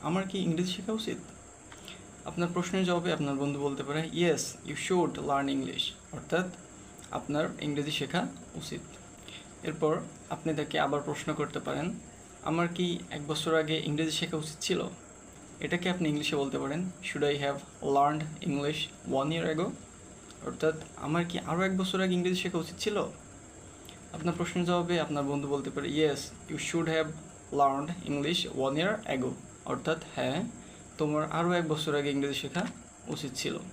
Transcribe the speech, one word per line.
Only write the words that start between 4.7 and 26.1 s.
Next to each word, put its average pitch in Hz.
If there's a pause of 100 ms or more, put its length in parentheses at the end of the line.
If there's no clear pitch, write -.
should 170 (160)
learn 139 (100)
English," - (280)
অর্থাৎ, 160 (640)
আপনার 147 (160)
ইংরেজি 147
শেখা 147 (320)
উচিত। - (800)
এরপর 156 (380)
আপনি 160
তাকে 151 (100)
আবার 143
প্রশ্ন 147 (120)
করতে 147
পারেন, 143 (640)
"আমার 170
কি 175 (180)
এক 147
বছর 156
আগে 156 (120)
ইংরেজি 151
শেখা 175
উচিত 156
ছিল?" - (800)
এটাকে 175
আপনি 180
ইংলিশে 147
বলতে 139
পারেন, 139 (260)
"Should 147
I - (100)
have 143 (360)
learned 147 (260)
English 143 (400)
one 147
year 170
ago?" 175 (800)
অর্থাৎ, 156 (300)
"আমার 165
কি 175 (140)
আরও 170
এক 190
বছর 185
আগে 185
ইংরেজি 180
শেখা 180
উচিত 165
ছিল?" 208 (1200)
আপনার 165
প্রশ্নের 175
জবাবে 175
আপনার 143
বন্ধু 143
বলতে 135
পারে, 143 (140)
"Yes, 143 (300)